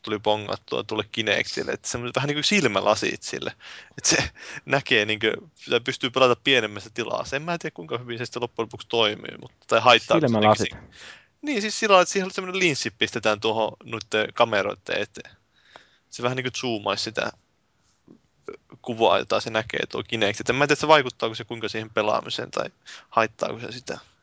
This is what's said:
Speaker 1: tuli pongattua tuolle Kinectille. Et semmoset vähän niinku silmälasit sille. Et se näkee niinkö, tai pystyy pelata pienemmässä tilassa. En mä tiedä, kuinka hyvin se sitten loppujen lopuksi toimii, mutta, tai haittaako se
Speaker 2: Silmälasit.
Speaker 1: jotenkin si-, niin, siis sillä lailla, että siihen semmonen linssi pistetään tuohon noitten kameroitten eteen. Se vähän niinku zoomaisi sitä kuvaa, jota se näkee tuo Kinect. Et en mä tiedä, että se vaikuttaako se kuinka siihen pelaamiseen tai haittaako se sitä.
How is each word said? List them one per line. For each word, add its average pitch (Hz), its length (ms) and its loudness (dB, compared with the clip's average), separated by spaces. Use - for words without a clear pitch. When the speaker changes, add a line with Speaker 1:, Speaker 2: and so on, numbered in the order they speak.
Speaker 1:
tuli 107 160 -4
pongattua 107 640 -2
tuolle 107 280 -4
Kinectille. 113 600 -2
Et - 120 -8
semmoset 120 320 -6
vähän 135 120 0
niinku 147 140 -4
silmälasit 107 800 2
sille. - 300 -8
Et - 60 -18
se - 260 2
näkee 131 420 2
niinkö, 107 300 0
tai 120 100 4
pystyy 131 300 -4
pelata 127 340 6
pienemmässä 110 500 0
tilassa. 120 420 -4
En 143 60 -6
mä 170 160 -4
tiedä, - 160 -10
kuinka 156 240 -8
hyvin 120 200 -10
se 120 60 -6
sitten 120 180 -6
loppujen 113 220 -6
lopuksi - 240 -14
toimii, 110 520 0
mutta, - 260 -20
tai 117 140 4
haittaako 113 400 6
se 143 120 2
Speaker 2:
Silmälasit. 107 380 4
Speaker 1:
jotenkin - 200 -18
si-, - 120 -18
niin, 285 180 -2
siis 208 180 -4
sillä 214 140 4
lailla, 180 100 10
että 170 100 -2
siihen 190 180 -2
semmonen 185 280 -6
linssi 151 320 0
pistetään 107 500 0
tuohon 110 320 0
noitten 110 500 -2
kameroitten 101 680 0
eteen. - 360 -10
Se - 120 -12
vähän 123 140 -2
niinku 127 140 -4
zoomaisi 104 540 -2
sitä - 280 -4
kuvaa, 110 360 4
jota - 220 0
se 120 100 -8
näkee 110 360 -2
tuo - 160 -6
Kinect. 113 380 -2
Et 120 100 -4
en 120 60 2
mä 139 80 4
tiedä, 147 80 2
että 143 80 2
se 151 80 0
vaikuttaako 127 460 4
se 117 100 -10
kuinka 113 240 -8
siihen 110 220 -6
pelaamiseen - 600 0
tai - 180 -4
haittaako 110 500 0
se 120 120 -10
sitä. - 260 -10